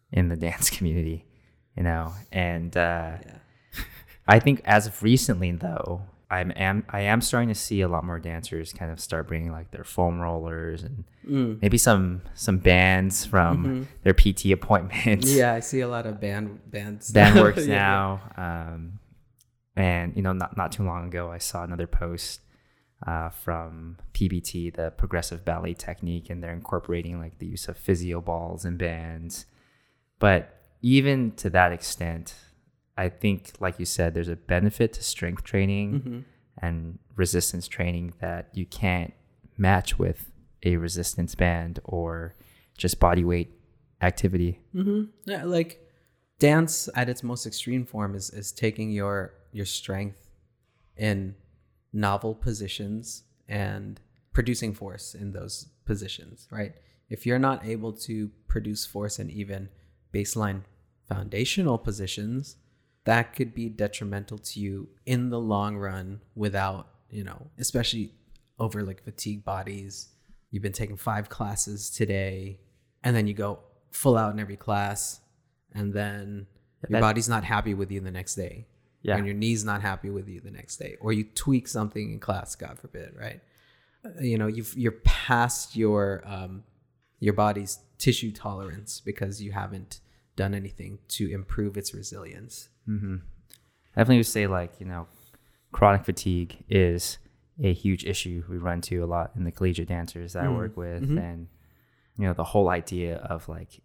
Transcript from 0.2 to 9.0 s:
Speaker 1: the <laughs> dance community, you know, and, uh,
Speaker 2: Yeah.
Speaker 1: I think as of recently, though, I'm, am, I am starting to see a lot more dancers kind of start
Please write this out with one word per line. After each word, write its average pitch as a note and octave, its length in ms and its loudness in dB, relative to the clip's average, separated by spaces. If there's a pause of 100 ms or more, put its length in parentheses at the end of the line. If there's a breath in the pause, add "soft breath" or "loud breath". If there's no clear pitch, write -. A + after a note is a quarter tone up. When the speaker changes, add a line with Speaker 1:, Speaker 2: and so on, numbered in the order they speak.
Speaker 1:
the E2+ 60 -2
<laughs> E2 120 -2
dance - 220 -2
community, E2 560 -2 (500 soft breath)
you F2 80 -2
know, E2 300 -2 (180)
and, E2+ 460 -2
uh, E2+ 480 0
Speaker 2:
Yeah. - 100 -20 (920 loud breath)
Speaker 1:
I G#2+ 120 12
think C#3 240 6
as G#2+ 220 6
of - 160 -10
recently, G#2 500 4
though, F2 520 -4 (280)
I'm, F2+ 240 0
am, F#2+ 340 0
I G2+ 120 -4
am G#2+ 200 4
starting A#2+ 280 2
to G#2+ 60 0
see G2+ 260 0
a F#2 60 4
lot E2+ 160 0
more E2+ 160 -4
dancers E2 520 -8
kind E2 200 -6
of D#2+ 80 -8
start D#2+ 280 -4